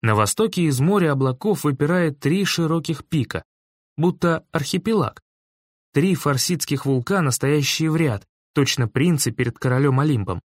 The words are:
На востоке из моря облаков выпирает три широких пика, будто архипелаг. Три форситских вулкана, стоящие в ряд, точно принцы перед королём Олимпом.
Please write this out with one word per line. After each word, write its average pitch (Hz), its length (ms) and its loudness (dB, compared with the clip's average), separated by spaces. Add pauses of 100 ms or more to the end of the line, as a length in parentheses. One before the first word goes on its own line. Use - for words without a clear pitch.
На 113 120 2
востоке 175 480 0
из 143 180 0
моря 170 320 2
облаков 135 520 -2
выпирает 147 560 0
три 185 240 0
широких 165 600 -2
пика, - 400 -4 (520)
будто 170 540 0
архипелаг. 175 720 -2 (720)
Три 175 220 2
форситских 143 720 -2
вулкана, 139 460 0
стоящие 147 580 0
в 156 60 0
ряд, 139 280 0 (300)
точно 131 340 0
принцы 143 440 0
перед 120 260 -4
королём 131 420 2
Олимпом. 104 460 0